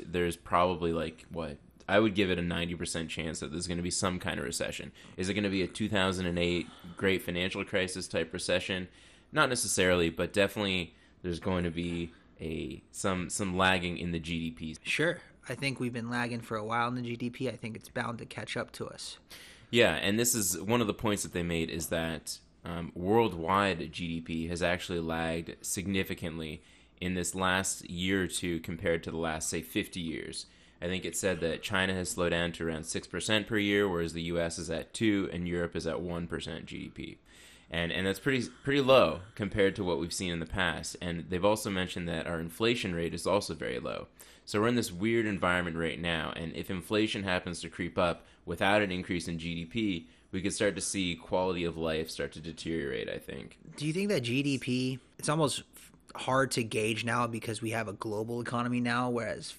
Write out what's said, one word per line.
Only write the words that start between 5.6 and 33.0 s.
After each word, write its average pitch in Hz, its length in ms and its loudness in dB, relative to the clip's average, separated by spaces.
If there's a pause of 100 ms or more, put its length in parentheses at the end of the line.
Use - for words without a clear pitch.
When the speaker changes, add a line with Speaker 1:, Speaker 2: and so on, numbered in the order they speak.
Speaker 1:
a 87 40 0
two 107 220 -2
thousand 95 380 2
and 87 100 0
eight 87 300 2 (300)
great 95 260 2
financial 92 420 -2
crisis 92 420 -2
type 82 240 0
recession? 92 580 0 (420)
Not 147 180 4
necessarily, 92 640 4
but 87 200 -2
definitely 98 640 2 (300)
there's 87 160 -2
going 90 240 0
to 85 80 0
be 85 400 -2 (280)
a, 80 520 -6
some, 92 400 -2
some 92 260 -2
lagging 92 400 4
in 87 140 -4
the 85 80 0
G 85 180 -4
D 82 140 -4
P. 78 320 -8
Speaker 2:
Sure. 151 340 0 (320)
I 131 60 -6
think 135 240 -4
we've 123 120 -2
been 117 200 -6
lagging 120 300 -2
for 113 140 -6
a 107 80 -4
while 117 240 0
in 123 60 -2
the 123 80 -2
G 120 140 -4
D 120 160 -2
P. 127 180 -4
I 110 60 -6
think 113 200 -8
it's - 140 -14
bound 120 300 -4
to 120 80 -12
catch - 280 -8
up 113 180 -6
to - 140 -8
us. - 300 -12 (540)
Speaker 1:
Yeah, 107 240 8
and 101 240 4
this 120 160 4
is 92 260 2
one 117 200 4
of 107 60 2
the 101 60 2
points 104 300 0
that 82 100 -10
they 90 80 0
made 85 300 0
is 82 160 -4
that, 82 500 -2 (260)
um, 85 300 -6
worldwide 92 1000 2
G 85 160 -6
D 82 140 -4
P 82 280 -4
has 85 120 -2
actually 87 380 0
lagged 82 560 -2 (100)
significantly 85 960 -4 (400)
in 92 140 -2
this 87 180 -2
last 95 560 0
year 92 360 2
or - 20 0
two 85 320 -2
compared 85 440 -2
to - 80 -6
the 82 60 -4
last, 80 320 -2
say, 85 140 -2
fifty - 360 -4
years. 80 460 -6 (340)
I 87 60 -6
think 90 200 -2
it 85 100 -4
said 92 240 0
that 80 240 -2
China 95 320 2
has 90 160 -2
slowed 87 200 2
down 85 200 2
to 82 160 -4
around 80 160 -2
six - 240 -6